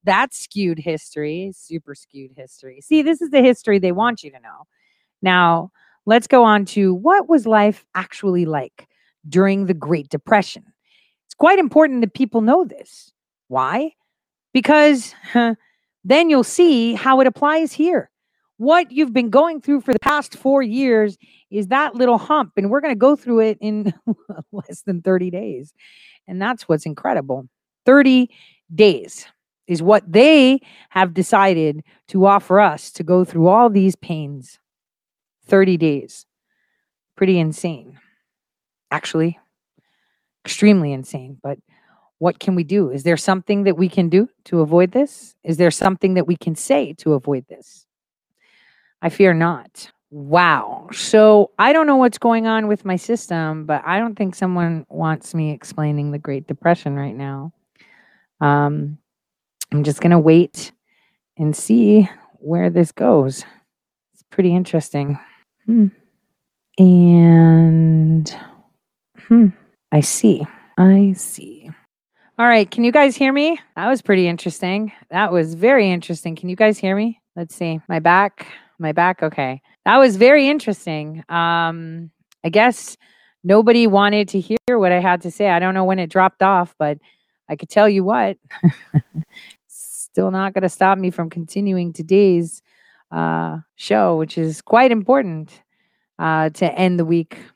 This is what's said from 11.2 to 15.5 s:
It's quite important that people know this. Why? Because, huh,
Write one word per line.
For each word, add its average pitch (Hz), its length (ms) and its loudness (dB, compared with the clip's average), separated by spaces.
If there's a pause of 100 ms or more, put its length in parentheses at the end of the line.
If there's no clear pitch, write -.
It's - 80 -20
quite 359 240 2
important 302 440 0
that 208 120 -4
people 233 280 -4
know 285 240 0
this. - 460 -20 (360)
Why? 160 460 -6 (600)
Because, 294 600 2 (160)
huh, 233 240 -2 (480)